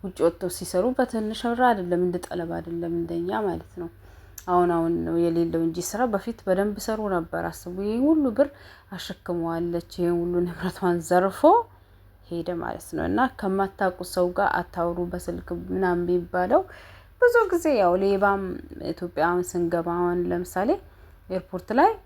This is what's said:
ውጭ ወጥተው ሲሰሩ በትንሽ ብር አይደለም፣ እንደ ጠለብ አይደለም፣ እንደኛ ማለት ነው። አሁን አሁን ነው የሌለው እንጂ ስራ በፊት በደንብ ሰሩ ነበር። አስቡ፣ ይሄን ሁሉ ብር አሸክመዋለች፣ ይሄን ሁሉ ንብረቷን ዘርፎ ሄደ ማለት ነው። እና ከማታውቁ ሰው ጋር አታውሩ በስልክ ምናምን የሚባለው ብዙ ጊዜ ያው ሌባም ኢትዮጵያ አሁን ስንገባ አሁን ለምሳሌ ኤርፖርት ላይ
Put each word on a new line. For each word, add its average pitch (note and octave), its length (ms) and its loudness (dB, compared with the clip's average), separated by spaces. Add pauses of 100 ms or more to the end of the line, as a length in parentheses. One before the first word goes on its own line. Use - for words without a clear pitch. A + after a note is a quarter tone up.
ውጭ F#3+ 180 -10
ወጥተው E3+ 320 0
ሲሰሩ F#3 420 -2
በትንሽ A3 520 -2
ብር A#3+ 180 -2
አይደለም፣ F3+ 400 2
እንደ F3+ 180 0
ጠለብ E3+ 320 -6
አይደለም፣ E3+ 420 -6
እንደኛ E3+ 360 -4 (120)
ማለት E3 340 -4
ነው። E3+ 120 -10 (580)
አሁን F3+ 240 4
አሁን E3 300 2
ነው E3 160 -2
የሌለው E3+ 460 2
እንጂ E3 200 -2
ስራ G#3 240 -2
በፊት A3 360 -4
በደንብ G3 380 0
ሰሩ A3 280 -4
ነበር። E3+ 360 -2
አስቡ፣ E3+ 360 -8
ይሄን G#3+ 220 0
ሁሉ D4+ 280 4
ብር A#3+ 180 2 (440)
አሸክመዋለች፣ E3+ 1000 -4
ይሄን F3 220 0
ሁሉ F3 240 -2
ንብረቷን F3 640 -2
ዘርፎ F#3 380 2 (880)
ሄደ E3+ 300 -6
ማለት - 320 -8
ነው። D#3+ 160 -4
እና F#3+ 160 0 (140)
ከማታውቁ F#3+ 720 -2
ሰው F3+ 240 0
ጋር G3 240 0
አታውሩ F3 520 -2
በስልክ F3 420 -8 (160)
ምናምን F3+ 400 0
የሚባለው F3+ 580 2 (560)
ብዙ A#4+ 160 6 (120)
ጊዜ E4+ 280 0
ያው F#3 220 4
ሌባም G3 460 2 (440)
ኢትዮጵያ E3 380 -2
አሁን F3 200 2
ስንገባ F3 500 0
አሁን F3 300 0
ለምሳሌ F3+ 460 -2 (580)
ኤርፖርት F#3 440 -8
ላይ D#4 180 6 (140)